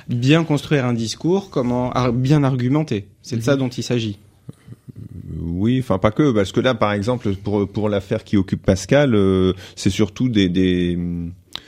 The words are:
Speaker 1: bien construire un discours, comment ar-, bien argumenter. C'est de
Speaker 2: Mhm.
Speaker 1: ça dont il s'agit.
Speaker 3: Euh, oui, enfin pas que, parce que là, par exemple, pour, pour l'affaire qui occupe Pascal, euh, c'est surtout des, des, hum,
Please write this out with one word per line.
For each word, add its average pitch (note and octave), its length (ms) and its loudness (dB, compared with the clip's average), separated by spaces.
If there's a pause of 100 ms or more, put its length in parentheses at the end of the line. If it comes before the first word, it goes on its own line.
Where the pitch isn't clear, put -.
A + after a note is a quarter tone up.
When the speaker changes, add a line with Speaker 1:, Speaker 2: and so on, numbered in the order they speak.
Speaker 1:
bien C3 340 2
construire C#3+ 420 -2
un B2 80 0
discours, D#3 560 -4
comment B2 420 -2
ar-, B2 220 0
bien C3+ 300 2
argumenter. C3 640 0 (140)
C'est - 140 -10
de A#2 60 -4
Speaker 2:
Mhm. A2+ 40 -4
Speaker 1:
ça C#3+ 100 2
dont C3+ 140 -2
il A#2+ 140 -8
s'agit. A2 340 -4 (320)
Speaker 3:
Euh, - 920 -16
oui, F#2 400 -2
enfin G2 180 -2
pas G#2 140 2
que, D3 200 2
parce G2+ 200 2
que - 80 -2
là, B2 160 2
par G#2+ 180 0
exemple, G#2 420 -2
pour, G2+ 320 -2
pour G#2 220 -4
l'affaire G2+ 340 -2
qui - 140 0
occupe F#2 260 0
Pascal, C3 520 2
euh, F#2+ 380 4 (220)
c'est - 140 0
surtout A2 400 0
des, G2+ 200 2
des, F2+ 460 0
hum, F2 360 -6 (360)